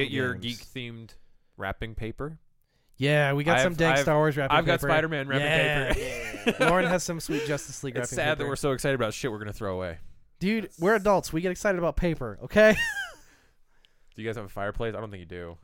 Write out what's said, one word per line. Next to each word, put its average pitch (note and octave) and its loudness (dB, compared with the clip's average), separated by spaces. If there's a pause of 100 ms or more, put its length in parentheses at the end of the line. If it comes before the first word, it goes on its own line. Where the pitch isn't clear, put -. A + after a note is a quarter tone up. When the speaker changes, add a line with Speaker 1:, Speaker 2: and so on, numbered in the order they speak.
Speaker 1:
get C#3+ -4
your B2+ -2
Speaker 2:
games. A#2+ -8
Speaker 1:
geek-themed A#2 -12 (480)
wrapping G2 -6
paper. C#3 -8 (600)
Speaker 2:
Yeah, C#3+ 4
we C#3+ 0
got D#3 4
Speaker 1:
I C3 6
Speaker 2:
some F3 2
Speaker 1:
have, D#3+ -8
Speaker 2:
dank D#3+ 4
Speaker 1:
I C3+ 4
have, C#3 4
Speaker 2:
Star D#3 4
Wars D3+ 4
wrapping C#3+ 2
Speaker 1:
I've E3 4
got E3 4
Speaker 2:
paper. D3 -2
Speaker 1:
Spider-Man D#3 2
wrapping C#3 0
Speaker 2:
Yeah. D3+ 2
Speaker 1:
paper. - -2
Speaker 3:
Yeah. B3 4
Speaker 2:
<laughs> - -
Lauren F3+ 4
has F3 0
some E3 -6
sweet D3+ -2
Justice C#3+ -6
League C3+ -6
Speaker 1:
It's B2 -4
Speaker 2:
wrapping - -8
Speaker 1:
sad D3+ 0
that D3+ 0
Speaker 2:
paper. C#3+ -4
Speaker 1:
we're C#3 -4
so C#3+ 0
excited C#3 0
about A2+ 0
shit - -4
we're G#2+ -6
gonna G#2 -8
throw G2 -4
away. F2+ -6 (420)
Speaker 2:
Dude, G#3 -2
Speaker 3:
That's - -16
Speaker 2:
we're G3 4
adults. G3 2
We D#3+ -2
get F#3 -2
excited F#3+ -2
about E3 -2
paper, C#3 -2
okay? G#3+ 6
<laughs> - -12
Speaker 1:
Do A2 -12
you A2 -8
guys G#2 -6
have G#2 -10
a G2 -14
fireplace? G#2 -4
I F#2+ -8
don't A2 -8
think G2 -12
you E2+ -16
do. E2+ -12